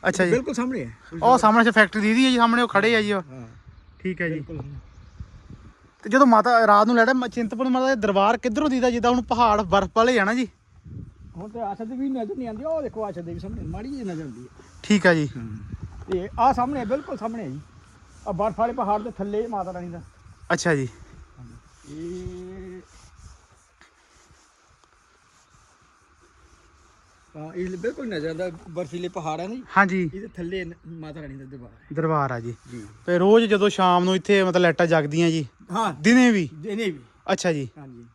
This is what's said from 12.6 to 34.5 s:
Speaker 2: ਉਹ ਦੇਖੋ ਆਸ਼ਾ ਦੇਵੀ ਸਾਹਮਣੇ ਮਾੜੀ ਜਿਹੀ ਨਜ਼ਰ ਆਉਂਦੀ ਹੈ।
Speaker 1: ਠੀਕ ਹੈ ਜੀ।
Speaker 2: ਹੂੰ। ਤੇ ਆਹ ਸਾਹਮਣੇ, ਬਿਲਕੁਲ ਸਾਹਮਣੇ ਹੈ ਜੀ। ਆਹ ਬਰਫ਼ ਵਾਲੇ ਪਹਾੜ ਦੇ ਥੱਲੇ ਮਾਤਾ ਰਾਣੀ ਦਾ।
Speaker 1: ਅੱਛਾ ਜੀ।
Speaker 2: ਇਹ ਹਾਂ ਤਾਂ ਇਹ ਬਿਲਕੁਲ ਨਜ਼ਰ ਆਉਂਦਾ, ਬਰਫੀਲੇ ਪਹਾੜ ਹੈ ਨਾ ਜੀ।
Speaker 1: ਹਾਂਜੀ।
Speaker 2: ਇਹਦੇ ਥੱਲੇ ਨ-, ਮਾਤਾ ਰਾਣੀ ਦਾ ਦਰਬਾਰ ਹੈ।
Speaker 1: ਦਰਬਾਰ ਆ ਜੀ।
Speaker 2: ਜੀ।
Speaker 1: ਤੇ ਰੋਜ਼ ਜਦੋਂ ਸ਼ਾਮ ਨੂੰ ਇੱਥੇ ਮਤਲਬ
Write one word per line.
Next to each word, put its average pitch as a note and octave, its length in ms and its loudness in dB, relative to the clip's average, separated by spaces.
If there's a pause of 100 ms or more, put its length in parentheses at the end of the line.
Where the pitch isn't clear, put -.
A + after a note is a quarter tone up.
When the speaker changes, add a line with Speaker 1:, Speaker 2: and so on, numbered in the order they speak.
Speaker 2:
ਉਹ D#4+ 180 -4
ਦੇਖੋ A3 220 -8
ਆਸ਼ਾ F#3 180 -10
ਦੇਵੀ E3+ 180 -10
ਸਾਹਮਣੇ G3 220 -12
ਮਾੜੀ G3+ 280 -10
ਜਿਹੀ C#4 140 -10
ਨਜ਼ਰ E3+ 200 -8
ਆਉਂਦੀ B2 180 -14
ਹੈ। B2+ 60 -20 (360)
Speaker 1:
ਠੀਕ G3+ 220 2
ਹੈ F3+ 80 6
ਜੀ। D3+ 240 0
Speaker 2:
ਹੂੰ। A2 200 -12 (540)
ਤੇ F#3 180 -4 (100)
ਆਹ B3 140 4
ਸਾਹਮਣੇ, B3 320 -2
ਬਿਲਕੁਲ C4+ 320 -6
ਸਾਹਮਣੇ A3+ 260 -10
ਹੈ C#3+ 60 -10
ਜੀ। C3+ 100 -10 (680)
ਆਹ G#3 60 -6
ਬਰਫ਼ G3+ 260 -2
ਵਾਲੇ A#3 140 0
ਪਹਾੜ G#3+ 280 -2
ਦੇ A3+ 100 -10
ਥੱਲੇ G#3 360 -4
ਮਾਤਾ F#3+ 260 -6
ਰਾਣੀ F3+ 160 -12
ਦਾ। E3+ 120 -14 (520)
Speaker 1:
ਅੱਛਾ E3+ 220 0
ਜੀ। C3 140 -2 (1000)
Speaker 2:
ਇਹ F3+ 920 -14
ਹਾਂ - - -20
ਤਾਂ D#3 200 -14
ਇਹ F#3 240 -6
ਬਿਲਕੁਲ A#3+ 300 -8
ਨਜ਼ਰ D#3+ 200 -6
ਆਉਂਦਾ, E3+ 240 -6 (180)
ਬਰਫੀਲੇ F3 380 -8
ਪਹਾੜ D#3+ 320 -8
ਹੈ F3+ 80 -8
ਨਾ A3 80 -10
ਜੀ। C4 80 -16 (140)
Speaker 1:
ਹਾਂਜੀ। F#3 360 2
Speaker 2:
ਇਹਦੇ G3 140 -12
ਥੱਲੇ F3+ 380 -10
ਨ-, E3 80 -14 (140)
ਮਾਤਾ D#3 340 -16
ਰਾਣੀ C#3 140 -16
ਦਾ C3+ 100 -18
ਦਰਬਾਰ C3 240 -18
ਹੈ। - 240 -20
Speaker 1:
ਦਰਬਾਰ D3+ 380 0
ਆ A#2+ 80 -6
ਜੀ। A2+ 160 -8 (160)
Speaker 2:
ਜੀ। A2+ 160 -14 (180)
Speaker 1:
ਤੇ F3 120 2
ਰੋਜ਼ G#3+ 280 8
ਜਦੋਂ G#3 240 2
ਸ਼ਾਮ F3+ 340 4
ਨੂੰ F#3 120 2
ਇੱਥੇ G3 280 2
ਮਤਲਬ F3+ 180 2